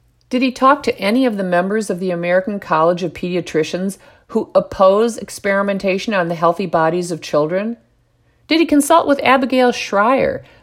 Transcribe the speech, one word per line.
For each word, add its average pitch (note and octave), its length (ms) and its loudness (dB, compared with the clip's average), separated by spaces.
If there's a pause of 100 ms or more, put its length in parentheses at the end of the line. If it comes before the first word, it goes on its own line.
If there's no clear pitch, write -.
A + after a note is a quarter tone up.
(280)
Did B3+ 140 0
he C4 100 0
talk C4+ 320 2
to - 160 -2
any A#3+ 260 0
of G#3+ 100 -2
the G3 60 -4
members F#3+ 480 0
of F3+ 80 -4
the F#3 140 -4
American F3+ 480 -2
College E3+ 420 0
of D#3+ 100 -6
Pediatricians F3+ 880 -4 (300)
who - 260 -4
oppose G3 640 2
experimentation G3 960 -4
on F3 140 0
the E3+ 80 -4
healthy F3 300 0
bodies E3+ 440 0
of D3+ 100 -6
children? F#3 560 -2 (720)
Did D#4+ 140 2
he D#4+ 60 4
consult D4+ 420 4
with C#4 160 2
Abigail B3+ 480 2
Shrier, G#3 720 0 (180)